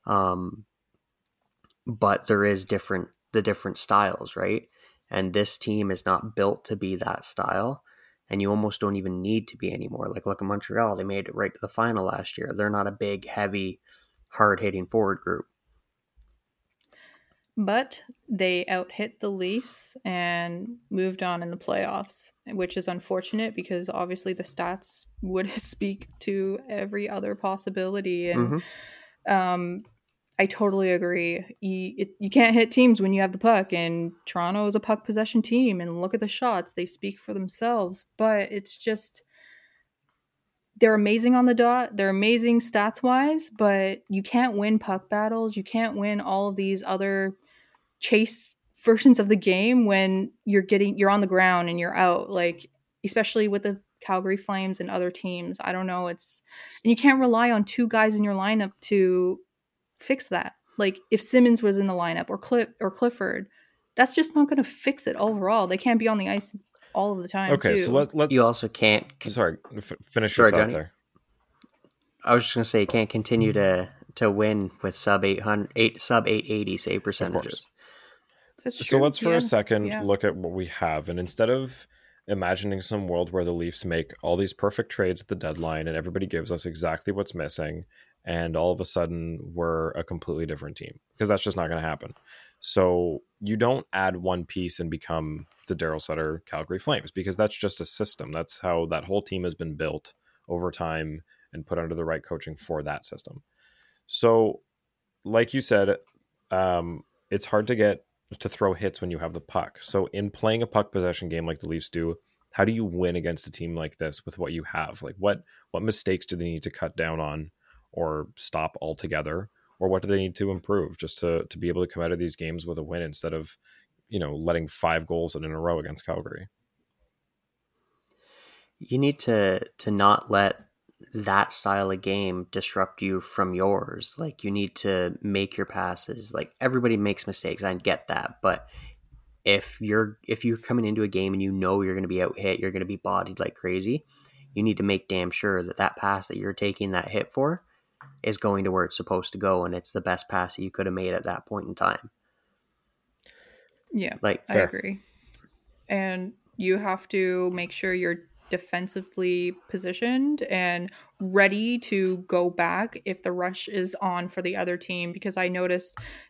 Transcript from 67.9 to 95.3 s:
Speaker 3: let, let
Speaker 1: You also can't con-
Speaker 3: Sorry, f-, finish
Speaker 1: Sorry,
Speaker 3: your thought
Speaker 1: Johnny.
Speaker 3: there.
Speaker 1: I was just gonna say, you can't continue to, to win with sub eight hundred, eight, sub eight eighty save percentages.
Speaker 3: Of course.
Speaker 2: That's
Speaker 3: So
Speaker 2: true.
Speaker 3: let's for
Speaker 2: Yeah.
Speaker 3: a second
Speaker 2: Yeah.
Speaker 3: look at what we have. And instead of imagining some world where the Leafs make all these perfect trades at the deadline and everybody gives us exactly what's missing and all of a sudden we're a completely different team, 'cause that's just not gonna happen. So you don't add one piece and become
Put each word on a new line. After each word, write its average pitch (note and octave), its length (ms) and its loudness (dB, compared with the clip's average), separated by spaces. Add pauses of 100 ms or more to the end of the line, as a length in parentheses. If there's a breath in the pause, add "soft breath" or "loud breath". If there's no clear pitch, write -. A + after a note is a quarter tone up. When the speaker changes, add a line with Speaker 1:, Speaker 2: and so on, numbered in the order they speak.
Speaker 3:
let, C#3 200 4
let D3+ 180 2
Speaker 1:
You B2 120 8
also A#2 240 4
can't - 540 2
con- - 100 -6
Speaker 3:
Sorry, E2+ 260 2 (200)
f-, - 160 -12 (100)
finish A2 320 0
Speaker 1:
Sorry, A#2 120 10
Speaker 3:
your G#2 40 10
thought - 120 4
Speaker 1:
Johnny. A2+ 100 0
Speaker 3:
there. D#2 180 -6 (1300)
Speaker 1:
I B2 80 6
was A#2+ 100 6
just - 120 -4
gonna A2+ 100 2
say, A2 160 4
you G2+ 60 2
can't A2 220 2
continue A2 440 2
to, F#2+ 360 4 (260)
to A2 140 4
win G#2 400 2 (140)
with F#2+ 120 -4
sub G2+ 280 2
eight G2 200 2
hundred, G#2 340 0
eight, A2+ 240 2
sub A#2 260 2
eight G#2+ 220 2
eighty G#2 260 -2
save - 280 -4
percentages. F2+ 340 -2
Speaker 3:
Of - 140 -4
course. - 140 -12 (1000 soft breath)
Speaker 2:
That's - 240 -2
Speaker 3:
So - 80 6
Speaker 2:
true. C#3 60 6
Speaker 3:
let's D3 140 2
for E3 120 0
Speaker 2:
Yeah. E3 80 4
Speaker 3:
a E3 40 4
second G#2+ 440 2
Speaker 2:
Yeah. G#2 160 -4
Speaker 3:
look G2+ 240 2
at G2 100 2
what F2+ 160 -6
we F#2 160 -4
have. D#2 400 -2
And F2 120 -4
instead F2+ 300 0
of C3 380 -2 (400 soft breath)
imagining F#2+ 540 -2
some G2+ 260 -4
world F2 240 0
where F2+ 140 0
the F2 80 0
Leafs E2+ 320 -4
make E2 260 -2 (100)
all F2 140 2
these F#2+ 180 0
perfect - 380 -2
trades F#2 300 0
at - 80 -18
the G2+ 60 -4
deadline D#2 520 -4
and D#2+ 80 -4
everybody E2+ 300 -4
gives E2 260 -6
us E2+ 140 -4
exactly E2 480 -4
what's G2 220 -6
missing E2 500 -6 (420 soft breath)
and E2+ 300 -2
all F2 140 2
of F2 100 -2
a F2 40 -2
sudden E2 520 -4 (160)
we're E2 380 -2
a E2 120 -6
completely E2 440 -6
different D2 280 -10
team, - 240 -16 (200)
'cause G#2+ 80 2
that's G#2 160 2
just G2+ 120 -2
not E2+ 140 -2
gonna E2 120 -2
happen. D#2 340 -8 (440 loud breath)
So F2 600 2 (180)
you G#2 160 -2
don't A#2 380 0
add F#2+ 240 2
one F2+ 280 -2
piece F2+ 340 -6
and E2+ 100 -4
become D#2 560 -6 (220)